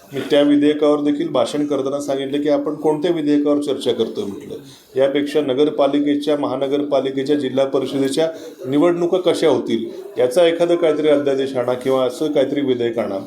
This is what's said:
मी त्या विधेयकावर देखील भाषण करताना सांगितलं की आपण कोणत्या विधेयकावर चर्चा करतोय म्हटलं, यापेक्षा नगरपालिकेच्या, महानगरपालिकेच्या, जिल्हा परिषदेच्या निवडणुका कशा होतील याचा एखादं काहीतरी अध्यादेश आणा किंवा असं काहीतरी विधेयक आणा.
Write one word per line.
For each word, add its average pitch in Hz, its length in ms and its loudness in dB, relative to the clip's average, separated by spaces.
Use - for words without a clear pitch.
मी 139 60 -6
त्या 143 220 2
विधेयकावर 147 580 4
देखील 147 300 -2
भाषण 147 360 0
करताना 139 360 -2
सांगितलं 139 400 -4
की 147 80 0
आपण 147 260 0
कोणत्या 151 360 0
विधेयकावर 147 500 0
चर्चा 131 300 -2
करतोय 110 320 -2
म्हटलं, 101 320 -12
यापेक्षा 143 460 0
नगरपालिकेच्या, 143 960 0
महानगरपालिकेच्या, 135 960 -2
जिल्हा 135 300 0
परिषदेच्या 135 680 -2
निवडणुका 170 520 2
कशा 170 320 2
होतील 117 420 0
याचा 170 280 4
एखादं 170 280 2
काहीतरी 156 320 2
अध्यादेश 139 480 2
आणा 123 180 0
किंवा 131 320 0
असं 147 260 -2
काहीतरी 143 300 0
विधेयक 120 380 0
आणा. 101 280 -2